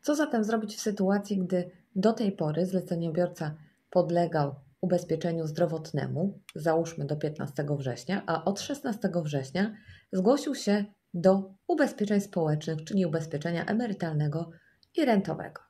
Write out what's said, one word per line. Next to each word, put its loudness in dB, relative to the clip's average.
Co 2
zatem 2
zrobić -2
w -12
sytuacji, 0
gdy 0
do 6
tej 0
pory 0
zleceniobiorca -2
podlegał 2
ubezpieczeniu 0
zdrowotnemu, -2
załóżmy 0
do -2
piętnastego -4
września, -4
a -2
od -2
szesnastego -2
września -2
zgłosił 2
się 0
do 4
ubezpieczeń 2
społecznych, -2
czyli 2
ubezpieczenia -2
emerytalnego 0
i 4
rentowego? 0